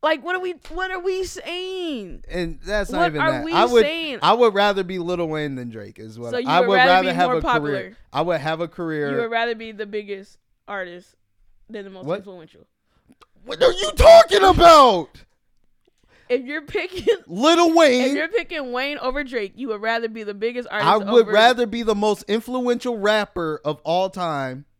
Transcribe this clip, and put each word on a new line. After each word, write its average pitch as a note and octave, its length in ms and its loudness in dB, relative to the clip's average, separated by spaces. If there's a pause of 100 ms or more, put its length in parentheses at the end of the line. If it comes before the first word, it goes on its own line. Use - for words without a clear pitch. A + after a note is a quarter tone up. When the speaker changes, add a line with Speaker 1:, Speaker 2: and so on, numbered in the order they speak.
Speaker 1:
Like, D4+ 220 -2
what F4 100 -6
are F#4 60 -4
we, F4+ 120 -8 (180)
what F#4 200 -8
are F#4 80 -8
we F#4 260 -6
saying? F4 1000 -12
Speaker 2:
And E3+ 380 -8
that's G3+ 260 -6
not - 100 -4
Speaker 1:
What F4 80 2
Speaker 2:
even D4+ 120 -6
Speaker 1:
are D#4 120 0
Speaker 2:
that. - 120 -6
Speaker 1:
we E4 80 -8
Speaker 2:
I A3+ 140 2
would, A#3+ 180 4
Speaker 1:
saying? D4+ 380 -6
Speaker 2:
I E3+ 100 4
would A#3 220 2
rather G3+ 280 0
be F#3 160 -8
Lil F3 300 -4
Wayne D3+ 280 -6
than B2 120 -10
Drake G#2 300 -16
as A2 200 -18
well. A#2 120 -12
Speaker 1:
So B3 80 -4
you B3+ 100 -6
Speaker 2:
I F3 120 2
Speaker 1:
would E3+ 100 0
Speaker 2:
would G3 60 2
Speaker 1:
rather F#3+ 140 6
Speaker 2:
rather F3+ 200 4
Speaker 1:
be E3+ 40 -2
Speaker 2:
have F3 140 0
Speaker 1:
more E3 100 0
Speaker 2:
a D#3 40 -4
Speaker 1:
popular? D3+ 280 -2
Speaker 2:
career. C#3 260 -8 (140)
I C#3+ 120 -4
would E3+ 180 -2
have D#3 220 -6
a E3+ 60 -6
career. D#3 420 -6
Speaker 1:
You C#3 80 -4
would A#3 120 -4
rather A#3 240 -4
be A3 180 -16
the G#3 120 -12
biggest G3+ 540 -12 (280)
artist F#3 500 -14 (520)
than G#3+ 160 -16
the G3 60 -20
most F#3 160 -18
Speaker 2:
What? E3 140 -6
Speaker 1:
influential? F#3 460 -20 (760)
Speaker 2:
What B4 180 -4
are B4 100 6
you G4 220 -4
talking E5 480 10
about? D4+ 800 6 (1080)
Speaker 1:
If B3 160 -2
you're D4+ 160 -8
picking F#4 440 -8 (200)
Speaker 2:
Lil D#4+ 500 2
Wayne. C4 300 4
Speaker 1:
if C#4 80 0
you're D4+ 140 -4
picking E4 440 -6
Wayne C#4 280 -6
over C4 220 -6
Drake, A#3 340 -8
you B3+ 120 -12
would G#3 140 -8
rather A3+ 260 -4
be A3 140 -12
the G#3 100 -10
biggest A#3 380 -6
artist G3+ 180 -2
Speaker 2:
I G3 80 4
would G3+ 120 -4
Speaker 1:
over A3+ 220 4
Speaker 2:
rather A#3 360 4
be A#3 160 -8
the A3 120 -2
most G#3 280 -2
influential A#3+ 760 -4
rapper G3+ 680 -4
of D3+ 180 -6
all F3+ 240 -2
time C#3+ 560 -8 (140)